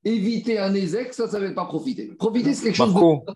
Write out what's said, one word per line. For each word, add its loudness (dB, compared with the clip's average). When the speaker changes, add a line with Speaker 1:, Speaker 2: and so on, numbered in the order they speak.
Speaker 1:
Éviter 0
un 0
ézec, -2
ça, -4
ça -4
ne -2
veut -8
pas -4
profiter. -6
Profiter, 0
c'est -4
quelque 2
chose 4
Speaker 2:
Marco. 6
Speaker 1:
de. -10